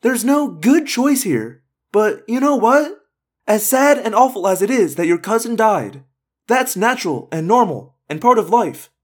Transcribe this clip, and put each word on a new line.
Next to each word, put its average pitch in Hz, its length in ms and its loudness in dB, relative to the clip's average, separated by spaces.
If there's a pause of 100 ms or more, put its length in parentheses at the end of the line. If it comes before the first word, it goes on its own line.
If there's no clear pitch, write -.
There's 233 220 0
no 285 240 2
good 214 380 2
choice 269 380 0
here, 120 400 -6 (260)
but 208 380 0
you 240 100 -2
know 285 180 2
what? 285 440 2 (460)
As 214 200 0
sad 269 320 2
and 220 160 -6
awful 226 320 2
as 190 160 0
it 202 80 -2
is 196 240 0
that 170 120 -2
your 170 120 2
cousin 226 380 -4
died, 151 480 0 (420)
that's 254 300 -2
natural 214 560 -2
and 160 140 -6
normal 196 500 0 (120)
and 151 120 -8
part 240 180 4
of 175 120 -2
life. 208 400 -2 (140)